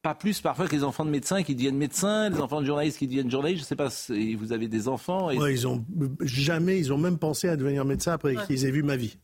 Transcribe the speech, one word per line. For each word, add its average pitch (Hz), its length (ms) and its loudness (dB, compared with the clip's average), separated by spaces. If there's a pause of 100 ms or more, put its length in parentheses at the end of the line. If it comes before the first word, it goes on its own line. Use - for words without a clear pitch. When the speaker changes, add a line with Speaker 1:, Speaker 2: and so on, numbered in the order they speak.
Speaker 1:
pas 156 120 0
plus 202 280 -2
parfois 156 260 0
que 147 80 2
les 143 80 2
enfants 143 220 -2
de 151 40 0
médecins 165 320 0
qui 151 120 -2
deviennent 131 240 0
médecins, 208 500 0
les 165 140 0
enfants 143 180 -2
de 139 60 0
journalistes 147 320 0
qui 139 80 0
deviennent 127 240 0
journalistes. 147 320 2
Je 135 40 -10
sais - 80 -4
pas 143 140 0
si 110 460 -2
vous 110 180 -4
avez 113 160 -2
des 110 200 -2
enfants. 175 420 -2
Et 131 80 0
Speaker 2:
Ouais, 143 160 2
ils 123 120 0
ont, 123 160 -2 (380)
jamais, 160 580 2
ils 139 140 0
ont 139 60 2
même 175 200 2
pensé 156 300 0
à 165 80 2
devenir 139 300 0
médecins 139 260 0
après 143 240 0
Speaker 3:
Ouais. - 100 -4
Speaker 2:
qu'ils 135 200 2
aient 135 40 2
vu 147 120 2
ma 143 140 2
vie. 117 280 -4